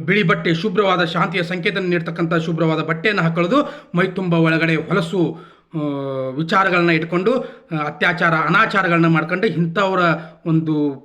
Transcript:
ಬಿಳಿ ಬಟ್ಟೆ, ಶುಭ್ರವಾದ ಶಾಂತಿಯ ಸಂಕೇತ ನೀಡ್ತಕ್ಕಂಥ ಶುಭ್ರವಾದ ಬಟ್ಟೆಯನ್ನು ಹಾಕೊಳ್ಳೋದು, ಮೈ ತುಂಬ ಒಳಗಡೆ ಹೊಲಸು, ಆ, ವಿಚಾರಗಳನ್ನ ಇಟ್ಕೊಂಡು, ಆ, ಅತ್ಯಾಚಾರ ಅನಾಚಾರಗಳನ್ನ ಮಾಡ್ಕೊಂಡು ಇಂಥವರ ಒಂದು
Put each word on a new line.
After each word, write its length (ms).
ಬಿಳಿ 180
ಬಟ್ಟೆ, 320
ಶುಭ್ರವಾದ 500
ಶಾಂತಿಯ 380
ಸಂಕೇತ 340
ನೀಡ್ತಕ್ಕಂಥ 580
ಶುಭ್ರವಾದ 460
ಬಟ್ಟೆಯನ್ನು 420
ಹಾಕೊಳ್ಳೋದು, 720
ಮೈ 120
ತುಂಬ 280
ಒಳಗಡೆ 420
ಹೊಲಸು, 600
ಆ, 40
ವಿಚಾರಗಳನ್ನ 540
ಇಟ್ಕೊಂಡು, 520
ಆ, 340
ಅತ್ಯಾಚಾರ 580
ಅನಾಚಾರಗಳನ್ನ 720
ಮಾಡ್ಕೊಂಡು 400
ಇಂಥವರ 540
ಒಂದು 480